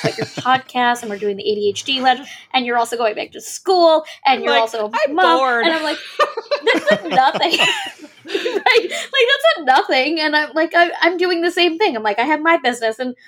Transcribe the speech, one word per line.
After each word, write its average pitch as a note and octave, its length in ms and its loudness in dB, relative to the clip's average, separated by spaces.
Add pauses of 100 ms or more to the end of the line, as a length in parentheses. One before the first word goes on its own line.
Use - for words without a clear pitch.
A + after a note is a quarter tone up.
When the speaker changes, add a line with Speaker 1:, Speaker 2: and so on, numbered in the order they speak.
Speaker 1:
But - 160 -2
your - 80 -4
Speaker 2:
<laughs> - 220 -10
Speaker 1:
podcast, B3 540 0
and A3 100 -8
we're G3+ 60 -6
doing G3+ 180 -4
the G3 80 -12
A G#3+ 120 0
D G#3 140 -2
H G3 140 -6
D C4+ 160 -4
Lounge, B3+ 260 0 (280)
and B3 120 0
you're A#3+ 120 -2
also A#3 180 -2
going A3+ 200 -2
back - 180 -8
to - 80 -16
school, E4 640 2 (200)
and C4 120 4
Speaker 3:
I'm A3+ 80 -6
Speaker 1:
you're B3+ 80 0
Speaker 3:
like, A3 80 4
Speaker 1:
also A3+ 240 -4
a G#3+ 60 -8 (140)
Speaker 3:
"I'm C#4+ 100 -2
Speaker 1:
mom." F4 240 4
Speaker 3:
bored. B3 260 0
Speaker 1:
And E4 100 2
I'm D#4 80 -4
like, D4+ 140 -4 (760)
"That's, - 180 0
like, - 180 0
nothing." C#4 540 2
<laughs> - 460 -6 (220)
Right? A4 520 0
Like, F4 80 -6
that's C5+ 540 0 (120)
a E4 60 -10
nothing. D4 560 2
And D4+ 160 -2
I'm D4+ 180 -2
like, D#4+ 220 0
"I, E4+ 160 4 (100)
I'm E4+ 160 2
doing F4 240 0
the F4 100 0
same F4 280 0
thing." F#4+ 180 2
I'm G#3+ 60 -6
like, G#3 160 0
"I A#3 60 2
have D4+ 160 0
my E4 160 4
business." A#3+ 420 -2
And, B3+ 140 -4 (140)